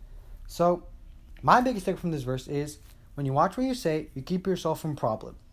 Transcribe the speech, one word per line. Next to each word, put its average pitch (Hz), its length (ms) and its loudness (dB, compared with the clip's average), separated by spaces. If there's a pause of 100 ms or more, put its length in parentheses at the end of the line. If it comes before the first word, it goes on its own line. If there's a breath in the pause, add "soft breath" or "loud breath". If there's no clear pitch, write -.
(480 soft breath)
So, 175 340 2 (600)
my 180 180 8
biggest 247 260 0
take 185 120 0
from 175 120 -2
this 143 140 -2
verse 127 240 -4
is, 147 320 -4 (340 soft breath)
when 143 100 -4
you 135 80 0
watch 165 240 4
what 254 100 0
you 262 80 -2
say, 156 400 -2
you 135 80 -8
keep 180 260 -2
yourself 170 320 0
from 151 160 -4
problem, - 400 -2 (160)